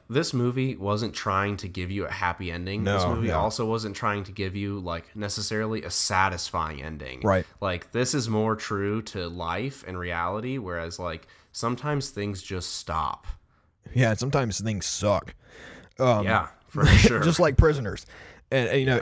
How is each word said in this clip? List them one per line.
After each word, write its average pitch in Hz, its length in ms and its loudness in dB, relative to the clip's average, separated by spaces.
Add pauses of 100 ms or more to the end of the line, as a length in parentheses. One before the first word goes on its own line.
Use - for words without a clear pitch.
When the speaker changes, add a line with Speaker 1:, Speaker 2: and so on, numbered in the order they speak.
Speaker 1:
this 147 240 0
movie 123 420 0
wasn't 104 400 -2
trying 98 420 0
to 98 100 -10
give 90 240 -6
you 98 140 -4
a - 60 -6
happy 87 400 -4
ending. 92 320 -6
This 98 200 2
Speaker 2:
No, 90 120 2
Speaker 1:
movie 110 140 0
Speaker 2:
no. 80 100 0
Speaker 1:
also 107 260 0
wasn't 110 300 -2
trying 101 300 -2
to 98 60 -16
give 95 240 -6
you, 101 240 -4
like, 85 360 -8
necessarily 107 680 -4
a - 60 -10
satisfying 90 920 0
ending. 69 380 -10
Speaker 2:
Right. 95 240 2 (140)
Speaker 1:
Like, 90 320 -6
this 123 220 0
is 123 160 -2
more 110 260 2
true 104 480 -2
to 90 240 -8
life 87 600 -6
and 92 100 -8
reality, 90 640 -4
whereas, 85 400 -6
like, 82 280 -8 (240)
sometimes 135 580 -2
things 101 340 -4
just 92 320 -6
stop. 80 500 -4 (680)
Speaker 2:
Yeah, 120 180 4
and 107 80 -2
sometimes 131 420 0
things 104 240 -4
suck. - 500 -2 (640)
Um, 117 260 4
Speaker 1:
Yeah, 98 220 2 (200)
for - 180 2
Speaker 2:
<laughs> - 0 -
Speaker 1:
sure. 117 360 10
Speaker 2:
just 165 180 4
like 156 180 6
Prisoners. 139 480 4 (460)
And, 120 180 2
and, 135 100 2
you 135 60 2
know, 131 120 4
Speaker 1:
Yeah. - 40 2